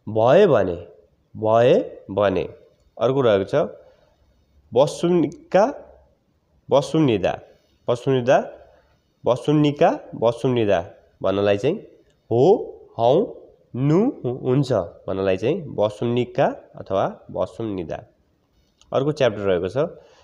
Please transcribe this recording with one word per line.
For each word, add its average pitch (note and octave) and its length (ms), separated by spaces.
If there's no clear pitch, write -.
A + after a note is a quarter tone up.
भए B2+ 380
भने, F#2+ 400
भए A#2 760
भने। F#2+ 380
अर्को C3 200
रहेको G2+ 220
छ A2+ 120
बसुनिका, F3 1000
बसुनिदा, A#2+ 680
बसुनिदा, C3 600
बसुनिका, D3 720
बसुनिदा A2+ 720
भन्नलाई G2+ 340
चाहिँ C#3 200
हो, C#3 400
हौ, C3+ 380
नु D#3 360
हुन्छ C3 480
भन्नलाई F#2+ 640
चाहिँ A2 240
बसुनिका A#2+ 840
अथवा B2 440
बसुनिदा। F#2 720
अर्को C#3 180
च्याप्टर A#2+ 280
रहेको F#2 280
छ, F#2+ 100